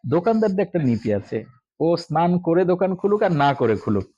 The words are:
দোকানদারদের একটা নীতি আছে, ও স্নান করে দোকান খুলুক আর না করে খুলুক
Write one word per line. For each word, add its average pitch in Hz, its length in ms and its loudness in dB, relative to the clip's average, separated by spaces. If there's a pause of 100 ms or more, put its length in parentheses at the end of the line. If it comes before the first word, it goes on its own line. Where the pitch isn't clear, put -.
দোকানদারদের 196 600 0
একটা 175 140 -4
নীতি 117 340 0
আছে, 104 240 -6 (420)
ও 156 80 0 (100)
স্নান 170 420 -2
করে 170 260 0
দোকান 185 300 0
খুলুক 202 280 0
আর 185 120 0
না 143 180 4
করে 117 240 0
খুলুক 101 280 -2 (120)